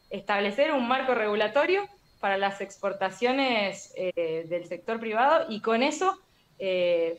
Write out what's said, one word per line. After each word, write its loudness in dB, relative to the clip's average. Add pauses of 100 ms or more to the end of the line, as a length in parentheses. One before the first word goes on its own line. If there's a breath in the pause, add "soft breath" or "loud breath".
(100)
establecer 0
un 2
marco 2
regulatorio 2 (360)
para 0
las -2
exportaciones, -2
eh, -2
del -4
sector -6
privado 2
y -6
con 2
eso, 0 (400 soft breath)
eh, 2